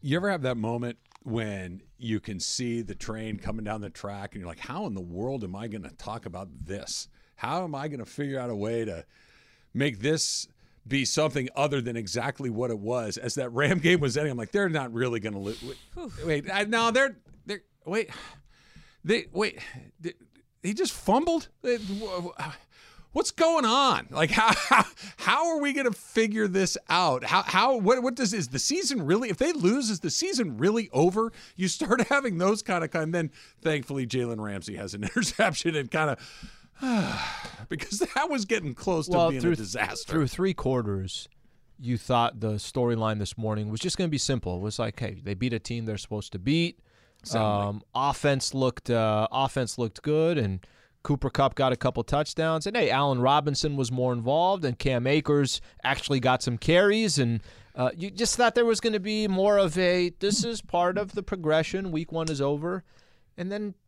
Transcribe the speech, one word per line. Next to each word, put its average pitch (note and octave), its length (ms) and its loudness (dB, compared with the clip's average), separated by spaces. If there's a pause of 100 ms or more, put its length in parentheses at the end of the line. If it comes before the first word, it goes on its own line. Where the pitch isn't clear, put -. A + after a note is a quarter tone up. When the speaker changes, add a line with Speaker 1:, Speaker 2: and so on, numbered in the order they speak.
Speaker 1:
You C#3+ 140 0
ever F#3+ 140 0
have E3+ 120 -2
that B2+ 140 0
moment A#2 420 -4 (260)
when G2+ 580 -6 (160)
you A2+ 220 -2
can G2+ 180 -10
see A#2 440 -4
the G2+ 120 -8
train A2 440 -8
coming A2 260 -6
down G#2 160 -6
the G2+ 100 -10
track G2+ 440 -10
and G#2 60 -10
you're F2 80 -10
like, E2 120 -12
"How F3+ 260 -8
in A#2 80 -6
the F#2+ 60 -6
world G#2+ 420 -6
am F#2 140 -8
I A2 120 -10
gonna G2+ 220 -10
talk - 360 -12
about F#2 220 -12 (160)
this? - 440 -10 (280)
How D#3+ 280 -4
am D#3 100 -8
I C#3+ 140 -6
gonna C3+ 160 -8
figure C#3 340 -6
out B2 120 -4
a A2+ 60 -2
way A2+ 280 -2
to F2 200 -8 (720)
make B2+ 260 0
this D3 460 -2 (400)
be C3+ 180 2
something C#3+ 520 0
other C#3 240 2
than A#2 160 -4
exactly A#2+ 540 -4
what A#2 200 -2
it A2 80 -4
was?" A2 380 -2
As A2+ 180 -6
that B2+ 180 -4
Ram D3 260 2
game E3 220 4
was C3 160 0
ending, D3+ 160 0
I'm B2 60 -4
like, A2 140 -8
"They're G3+ 160 2
not C#3 240 -2
really A#2 280 0
gonna G#2 200 -6
li-" G#2 240 -6
wait, B2+ 120 -12 (180)
Speaker 2:
Whew. E4 180 -10 (120)
Speaker 1:
wait, D3+ 280 -2
I, G3+ 120 0
no, A3+ 280 2
they're, C4 240 2 (300)
they're, G3+ 160 -8 (220)
wait, G3+ 260 -2 (920)
they, G#3+ 280 0
wait, G#3 260 -2 (420)
they, E3 120 -8 (500)
he G3+ 120 -2
just E4+ 180 0
fumbled? D#4+ 560 2 (140)
It, A#3+ 180 0
wh-, G3 440 -6 (140)
wh-, D3 160 -8 (580)
what's - 180 0
going D#4+ 340 4
on? B3 460 4
Like, D3+ 200 2
how, A3 240 4
<laughs> - 140 -4
how, A#3+ 160 8 (340)
how C#4+ 320 2
are D#4+ 100 2
we C#4+ 120 2
gonna C4 200 2
figure G#3+ 560 0
this F#3 280 0 (120)
out? D#3+ 360 4
How, F3+ 180 4
how, A#3+ 340 4
what, A#3 260 4
what B3 120 0
does, A#3 180 0
is F3 160 -2
the B2+ 100 -4
season C#4 460 0
really, G#3+ 240 2
if F3+ 100 -2
they D#4 140 4
lose, A#3 380 2
is F#3 100 -2
the E3 100 -2
season A#3+ 480 -2
really G#3 340 2
over? F#3+ 400 2 (240)
You F3+ 120 0
start - 320 0
<laughs> - 80 2
having C4+ 300 2
those G3 240 2
kind F3+ 220 -2
of, D3+ 60 -6
kind, D#3+ 240 -2
then E3 160 0 (300)
thankfully C#3 460 -2
Jalen A#2 340 -2
Ramsey G2+ 360 -6
has G2 180 -8
an G#2 100 -6
<laughs> - 0 -
interception F3 720 0
and C3+ 140 -4
kinda, D#3 260 0 (640)
<sighs> - 880 -2
because G3+ 320 -6 (140)
that D4 140 2
was C4 160 0
getting F3+ 300 -2
close E3 320 0
to F3+ 100 -2
Speaker 3:
Well, E3+ 140 6
Speaker 1:
being C3+ 100 -2
Speaker 3:
through E3+ 120 4
Speaker 1:
a D#3+ 40 2
Speaker 3:
th-, A2 100 -6
Speaker 1:
disaster. - 460 -4
Speaker 3:
through D#3 160 2
three F#3 260 0
quarters, G#2 760 -2 (500)
you B2 200 -2
thought A#2 420 2
the G#2+ 140 -2
storyline A2+ 640 0
this G2+ 200 -6
morning G#2+ 320 -2
was A2 100 -4
just F3+ 180 -2
gonna F3+ 100 0
be D3 100 0
simple. F2+ 380 -2
It F2+ 60 -6
was G#2 160 -6
like, A2+ 200 -4
hey, G2 240 -8
they G2+ 120 -4
beat A#2 180 -2
a A#2 60 -2
team A#2 280 -6
they're G#2+ 120 -4
supposed - 340 -8
to F#2+ 60 -8
beat. D#3+ 420 0 (420)
Speaker 1:
Sounded A2 260 0 (100)
like G2+ 100 0
Speaker 3:
Um, G#2 140 -6 (120)
offense C#3 600 2
looked, C3 360 0
uh, A2 420 2
offense C3 460 -2
looked A#2 240 -4
good, D#3+ 360 2
and F#2+ 260 -2 (380)
Cooper C#3 280 0
Kupp C3+ 240 4
got C3 180 4
a A#2+ 40 0
couple B2 280 0
touchdowns, D#3+ 600 0
and A3 100 -4
hey, D#3 140 2
Allen C3+ 300 2
Robinson C#3+ 560 4
was C3 140 0
more B2+ 220 0
involved, D#3+ 520 2
and B2 140 0
Cam B2+ 280 0
Akers C#3+ 540 2 (220)
actually C3+ 380 0
got B2+ 220 4
some A#2+ 160 -2
carries, G3+ 600 4
and, A#2 220 2 (340)
uh, B2+ 220 0
you F3+ 140 -6
just G#3 260 -2
thought A#3 180 4
there A#3+ 120 4
was A3+ 140 2
gonna G#3+ 200 0
be G#3+ 280 0
more G3 300 4
of F3+ 200 4
a, F3+ 320 4 (100)
this G3+ 240 2
is A#3 160 -4
part F3 380 2
of G3 140 -4
the G3+ 100 -4
progression, F3+ 680 0
week D#3+ 220 -4
one D#3+ 180 -2
is C#3+ 100 -4
over, D3 440 -2 (520)
and F3+ 140 -6
then G#3 240 -6 (140)